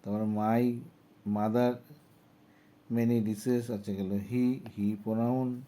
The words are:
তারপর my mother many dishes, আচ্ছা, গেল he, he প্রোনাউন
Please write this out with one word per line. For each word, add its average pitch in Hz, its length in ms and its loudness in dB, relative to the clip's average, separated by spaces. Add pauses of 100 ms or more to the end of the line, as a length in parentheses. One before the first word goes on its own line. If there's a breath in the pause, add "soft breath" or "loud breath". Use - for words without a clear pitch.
তারপর 107 220 -4 (160)
my 113 240 4 (720)
mother 113 360 4 (1300 soft breath)
many 117 200 4 (100)
dishes, 117 360 0 (120)
আচ্ছা, 101 240 -6
গেল 95 120 -2 (180)
he, 123 140 0 (320)
he 101 120 0 (160)
প্রোনাউন 120 440 0 (200)